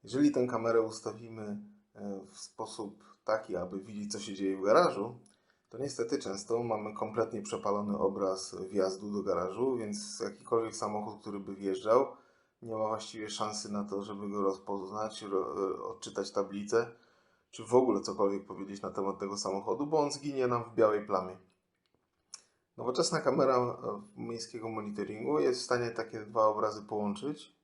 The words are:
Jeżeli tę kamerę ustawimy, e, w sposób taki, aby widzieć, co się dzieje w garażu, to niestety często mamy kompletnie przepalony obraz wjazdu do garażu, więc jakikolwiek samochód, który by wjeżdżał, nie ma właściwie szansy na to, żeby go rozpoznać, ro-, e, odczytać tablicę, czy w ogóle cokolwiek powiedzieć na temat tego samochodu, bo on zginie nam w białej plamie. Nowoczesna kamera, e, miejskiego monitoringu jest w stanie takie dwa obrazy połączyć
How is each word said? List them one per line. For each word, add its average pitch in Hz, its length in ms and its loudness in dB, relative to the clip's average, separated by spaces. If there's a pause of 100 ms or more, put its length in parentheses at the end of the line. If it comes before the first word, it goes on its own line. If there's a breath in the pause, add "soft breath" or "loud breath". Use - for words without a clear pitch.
Jeżeli 135 280 6
tę 123 140 4
kamerę 113 360 4
ustawimy, 110 760 -6 (340)
e, 101 260 -8 (120)
w - 60 -20
sposób - 680 -10 (200)
taki, 107 320 0
aby 90 240 -4
widzieć, 104 320 -8
co 107 60 -6
się 104 160 -8
dzieje 95 220 0
w 95 60 -6
garażu, 123 560 4 (500 soft breath)
to 113 100 -14
niestety 135 400 -2
często 113 440 -4
mamy 107 320 -2
kompletnie 110 480 -2
przepalony 104 560 -2
obraz 95 580 0 (120)
wjazdu 95 440 0
do 101 100 -2
garażu, 98 540 0
więc 104 440 -6
jakikolwiek 113 560 -2
samochód, 104 440 -4
który 101 200 -8
by 98 140 -10
wjeżdżał, 101 520 4 (560 loud breath)
nie 113 140 -6
ma 110 120 0
właściwie 107 420 -6
szansy 107 420 -4
na 104 120 -2
to, 101 180 -4
żeby 101 260 -6
go 101 140 -2
rozpoznać, 101 800 -2
ro-, 95 520 0
e, - 80 -8
odczytać 98 500 -6
tablicę, 104 600 0 (560 soft breath)
czy 113 140 -14
w 113 100 -2
ogóle 123 260 8
cokolwiek 101 460 0
powiedzieć 98 360 -10
na 95 80 -4
temat 98 280 -2
tego 101 180 -4
samochodu, 98 500 -2
bo 156 120 2
on 143 140 2
zginie 135 340 -2
nam 120 180 2
w 113 100 -16
białej 107 320 4
plamie. 92 320 -2 (1400 loud breath)
Nowoczesna 127 440 4
kamera, 131 360 8
e, 117 460 2 (140)
miejskiego 117 520 -6
monitoringu 107 720 -2
jest 127 200 4
w - 40 -6
stanie 120 260 2
takie 113 300 -6
dwa 107 260 4
obrazy 107 360 2
połączyć 104 800 -4